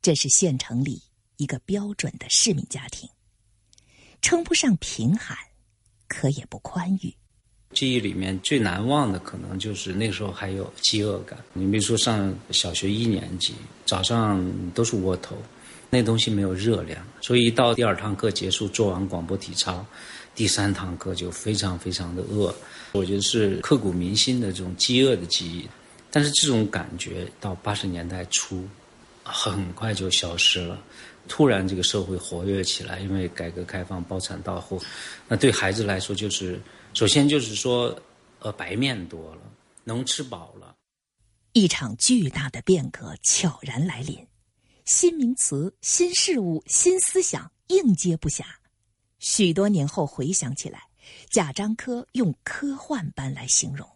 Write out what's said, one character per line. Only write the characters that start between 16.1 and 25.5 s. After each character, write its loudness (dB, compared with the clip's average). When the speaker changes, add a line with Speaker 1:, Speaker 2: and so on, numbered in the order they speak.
Speaker 2:
西 2
没 2
有 0
热 2
量， -10
所 2
以 6
一 4
到 4
第 2
二 4
堂 -4
课 0
结 -2
束， -2
做 2
完 -2
广 -4
播 -2
体 -10
操， -2
第 0
三 2
堂 -6
课 -6
就 -6
非 -2
常 -2
非 -8
常 -6
的 -6
饿。 0
我 2
觉 0
得 0
是 2
刻 4
骨 0
铭 -2
心 2
的 -2
这 -6
种 -6
饥 2
饿 6
的 -6
记 -2
忆。 -8